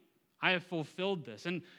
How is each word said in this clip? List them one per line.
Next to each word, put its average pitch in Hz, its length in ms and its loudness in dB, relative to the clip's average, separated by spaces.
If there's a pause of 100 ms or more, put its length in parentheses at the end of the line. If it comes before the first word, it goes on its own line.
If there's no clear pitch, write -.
(420)
I 165 80 6
have 180 140 2
fulfilled 180 600 -2
this." 117 220 -12
And 175 160 -2 (160)